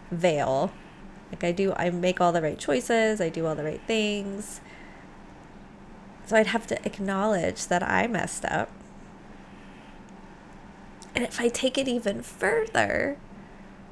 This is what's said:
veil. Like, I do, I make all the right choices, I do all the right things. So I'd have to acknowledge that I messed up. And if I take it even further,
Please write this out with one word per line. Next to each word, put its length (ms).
veil. 600
Like, 120
I 80
do, 240
I 140
make 300
all 120
the 80
right 180
choices, 600
I 80
do 180
all 100
the 80
right 220
things. 760
So 100
I'd 120
have 200
to 180
acknowledge 800
that 160
I 240
messed 380
up. 260
And 100
if 160
I 80
take 280
it 120
even 340
further, 960